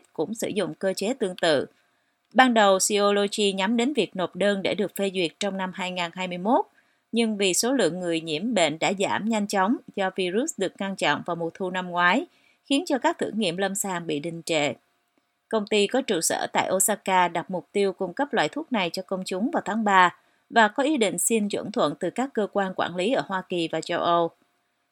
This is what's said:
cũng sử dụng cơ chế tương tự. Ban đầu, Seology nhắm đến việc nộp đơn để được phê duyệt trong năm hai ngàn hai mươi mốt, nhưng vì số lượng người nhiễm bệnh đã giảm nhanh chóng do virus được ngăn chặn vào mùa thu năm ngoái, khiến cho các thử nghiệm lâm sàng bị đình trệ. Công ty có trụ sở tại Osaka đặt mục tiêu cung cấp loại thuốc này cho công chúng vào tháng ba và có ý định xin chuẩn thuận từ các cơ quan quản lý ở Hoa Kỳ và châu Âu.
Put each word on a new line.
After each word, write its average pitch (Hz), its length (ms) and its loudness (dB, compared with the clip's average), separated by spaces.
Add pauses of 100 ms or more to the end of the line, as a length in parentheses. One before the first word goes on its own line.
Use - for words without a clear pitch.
(140)
cũng 160 200 -4
sử - 140 -6
dụng 170 260 -4
cơ 190 200 -4
chế 196 200 -4
tương 190 220 -4
tự. 151 300 2 (680)
Ban 247 200 6
đầu, 196 260 6
Seology 202 760 2
nhắm 196 240 0
đến 247 160 0
việc 202 220 -2
nộp 180 200 -4
đơn 196 280 0
để 101 120 -2
được 190 200 -4
phê 196 180 -2
duyệt 180 260 0
trong 196 180 -4
năm 190 160 -6
hai 185 180 -6
ngàn 175 220 -4
hai 185 140 -6
mươi 180 100 -6
mốt, 226 280 2 (460)
nhưng 220 260 0
vì 196 160 2
số 233 200 0
lượng 180 260 2
người 170 220 -2
nhiễm 165 320 -4
bệnh 160 260 2
đã 160 200 0
giảm 175 300 -2
nhanh 208 180 0
chóng 202 280 2 (200)
do 190 200 -2
virus 196 420 -2
được 185 220 -2
ngăn 196 160 -6
chặn 147 300 0
vào 175 100 -4
mùa 165 180 -6
thu 185 160 -6
năm 180 200 -6
ngoái, 175 360 2 (400)
khiến 285 220 2
cho 285 100 2
các 320 200 0
thử - 140 -2
nghiệm 185 260 -2
lâm 196 180 -2
sàng 175 320 -4
bị 151 120 -2
đình 165 220 -8
trệ. 147 320 0 (760)
Công 208 180 -2
ty 202 200 2
có 254 140 0
trụ 175 200 -2
sở - 320 -2
tại - 180 0
Osaka 190 560 2
đặt 170 240 -6
mục 175 200 -6
tiêu 196 220 0
cung 180 200 -6
cấp 285 200 -4
loại 160 160 2
thuốc 320 220 -10
này 190 180 0
cho 190 120 -6
công 185 240 -6
chúng 208 260 -2
vào 196 140 -2
tháng 214 180 -2
ba 190 320 6 (340)
và 220 180 6
có 233 160 -2
ý 302 140 2
định 185 200 0
xin 208 320 0
chuẩn 202 220 -4
thuận 175 280 0
từ 180 100 -2
các 254 240 -4
cơ 208 200 -2
quan 190 220 -2
quản - 200 -4
lý 180 160 -2
ở 208 160 0
Hoa 190 220 -4
Kỳ 170 220 -2
và 160 100 -4
châu 170 180 -4
Âu. 170 320 2 (600)